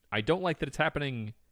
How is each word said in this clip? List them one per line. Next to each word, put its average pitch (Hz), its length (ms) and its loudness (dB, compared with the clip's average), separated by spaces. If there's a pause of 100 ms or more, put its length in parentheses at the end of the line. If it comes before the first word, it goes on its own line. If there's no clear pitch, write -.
(120)
I 107 100 0
don't 165 220 2
like 170 160 0
that 151 100 -2
it's - 80 -12
happening 135 560 0 (180)